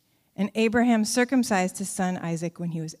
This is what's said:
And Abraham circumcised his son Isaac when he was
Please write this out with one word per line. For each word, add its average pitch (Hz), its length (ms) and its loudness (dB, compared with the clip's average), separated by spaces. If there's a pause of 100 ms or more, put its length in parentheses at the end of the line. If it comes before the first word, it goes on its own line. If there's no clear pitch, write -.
(360)
And 196 180 -2
Abraham 226 500 4
circumcised 233 760 0
his 190 120 -6
son 180 280 -2
Isaac 170 400 -6
when 175 120 -6
he 160 100 -6
was 160 200 -10